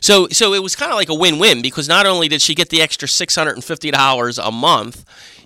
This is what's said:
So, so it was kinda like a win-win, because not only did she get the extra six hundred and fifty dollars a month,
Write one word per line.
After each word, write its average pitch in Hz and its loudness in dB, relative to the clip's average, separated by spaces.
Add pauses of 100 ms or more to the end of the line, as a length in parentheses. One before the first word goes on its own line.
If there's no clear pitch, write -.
So, 196 4
so 202 2
it 196 0
was 190 -6
kinda 302 -4
like 190 0
a 160 0
win-win, 156 2
because 139 -6
not 190 2
only 175 0
did 147 -2
she 160 0
get 165 -2
the 165 2
extra 151 -2
six - -2
hundred 151 -2
and 123 -12
fifty 156 -6
dollars 131 0
a 113 -4
month, 120 -2 (420)